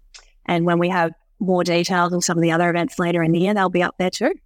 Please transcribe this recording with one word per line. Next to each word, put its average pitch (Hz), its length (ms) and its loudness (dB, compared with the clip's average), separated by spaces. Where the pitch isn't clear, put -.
and 170 200 0
when 175 120 2
we 175 120 0
have 170 240 -2
more 180 240 0
details 175 480 0
on 180 80 0
some 175 180 -2
of 165 40 2
the 165 100 2
other 170 180 2
events 170 300 -2
later 170 240 0
in 160 80 2
the 170 80 2
year, 190 140 2
they'll 190 160 0
be 175 140 0
up - 140 -4
there 185 120 -2
too. 269 240 -2